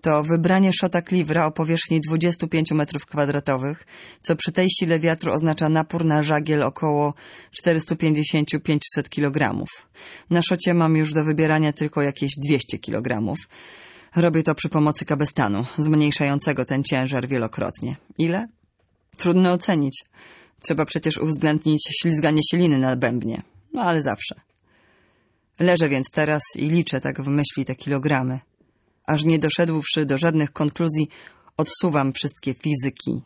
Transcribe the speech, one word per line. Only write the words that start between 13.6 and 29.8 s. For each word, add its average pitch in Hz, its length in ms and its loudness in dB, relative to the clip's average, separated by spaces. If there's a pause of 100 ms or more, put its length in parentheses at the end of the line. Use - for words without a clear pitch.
Robię 165 280 4
to 160 120 0
przy - 140 -4
pomocy 151 360 0
kabestanu, 127 600 0 (120)
zmniejszającego 147 880 0
ten 135 180 -2
ciężar 131 440 -2
wielokrotnie. 123 680 -4 (220)
Ile? 175 300 -2 (680)
Trudno 180 340 4
ocenić. 165 540 -2 (540)
Trzeba 151 260 0
przecież 156 320 -2
uwzględnić 156 640 0 (200)
ślizganie 156 400 2 (100)
sieliny 170 260 4
na 131 180 2
bębnie. 120 460 -2 (320)
No 254 80 -4
ale 170 200 2
zawsze. 127 340 -4 (1200)
Leżę 170 300 4
więc 131 220 0
teraz 151 320 0 (120)
i 147 140 -2
liczę 165 320 0
tak 139 200 -6
w 135 60 -6
myśli 139 380 0
te 131 100 -6
kilogramy. 131 640 -2 (680)
Aż 151 180 0
nie 160 160 4
doszedłszy 160 680 0